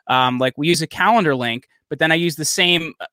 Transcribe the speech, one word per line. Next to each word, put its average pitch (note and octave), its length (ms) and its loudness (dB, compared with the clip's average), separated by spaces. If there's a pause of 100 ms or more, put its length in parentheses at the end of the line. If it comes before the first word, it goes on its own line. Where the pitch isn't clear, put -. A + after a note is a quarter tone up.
Um, B2+ 320 2
like, C3 180 0
we D3+ 120 -2
use D#3+ 120 2
a D#3+ 60 -6
calendar F#3 480 2
link, A#2+ 320 -6 (220)
but C#3 100 -10
then D#3+ 100 2
I D#3+ 60 4
use E3+ 220 0
the D#3 80 -6
same F3 480 0 (200)